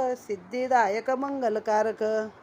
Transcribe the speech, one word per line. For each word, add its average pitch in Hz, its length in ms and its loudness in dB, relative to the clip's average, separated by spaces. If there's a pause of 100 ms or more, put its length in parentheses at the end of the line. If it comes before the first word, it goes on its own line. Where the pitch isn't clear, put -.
(180)
सिद्धिदायक 220 920 0
मंगलकारक. 220 920 0 (400)